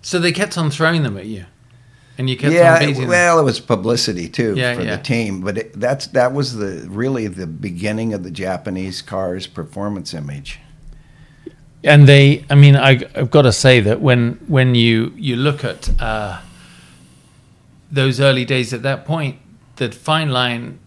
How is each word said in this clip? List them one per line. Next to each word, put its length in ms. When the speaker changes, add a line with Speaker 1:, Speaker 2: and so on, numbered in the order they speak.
Speaker 1:
So 160
they 140
kept 260
on 120
throwing 340
them 120
at 80
you, 220
and 100
you 80
kept 160
Speaker 2:
Yeah, 220
Speaker 1:
on 60
beating 220
them. 60
Speaker 2:
well, 300
it 60
was 160
publicity 680
too 280
Speaker 1:
Yeah, 180
Speaker 2:
for 80
Speaker 1:
yeah. 140
Speaker 2:
the 60
team, 380
but 160
it, 240
that's, 280
that 260
was 220
the, 340
really 380
the 180
beginning 680
of 120
the 60
Japanese 680
car's 460
performance 680
image. 460
Speaker 1:
And 220
they, 440
I 60
mean, 200
I, 240
I've 160
gotta 220
say 280
that 220
when, 320
when 260
you, 420
you 200
look 280
at, 240
uh, 380
those 300
early 240
days 280
at 100
that 220
point, 340
the 160
fine 380
line 560